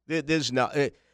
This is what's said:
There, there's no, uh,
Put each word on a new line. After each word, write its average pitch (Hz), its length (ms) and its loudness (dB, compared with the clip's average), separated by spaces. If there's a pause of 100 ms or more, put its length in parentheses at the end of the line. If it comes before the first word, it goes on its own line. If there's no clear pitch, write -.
There, 160 160 -2
there's 143 300 0
no, 127 140 2
uh, 143 240 0 (240)